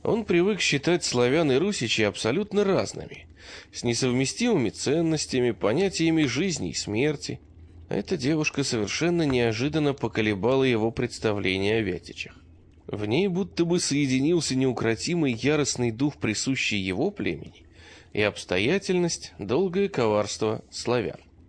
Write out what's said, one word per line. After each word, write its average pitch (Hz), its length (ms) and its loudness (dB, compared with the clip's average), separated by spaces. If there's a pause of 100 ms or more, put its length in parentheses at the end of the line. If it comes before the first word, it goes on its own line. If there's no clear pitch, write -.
Он 208 220 0
привык 185 360 2
считать 165 420 2
славян 131 480 2
и 123 40 4
русичей 127 520 2
абсолютно 185 560 0
разными, 139 640 -2 (440)
с - 120 -12
несовместимыми 127 840 0
ценностями, 143 840 0
понятиями 160 720 2
жизни 139 480 -2
и - 40 -8
смерти. 131 640 -2 (500)
Эта - 280 -4
девушка 147 460 0
совершенно 151 600 0
неожиданно 135 680 2
поколебала 110 720 0
его 117 280 2
представление 104 840 0
о 113 40 2
вятичах. - 540 -6 (520)
В 104 180 -6
ней 147 220 2
будто 180 380 -2
бы 170 140 2
соединился 139 760 0
неукротимый 131 800 0
яростный 127 580 0
дух, 139 260 -2
присущий 113 600 -2
его 95 340 -2
племени, 85 540 -6 (480)
и 104 80 0
обстоятельность, 170 1200 0
долгое 175 480 0
коварство 107 840 0
славян. 117 480 -2 (300)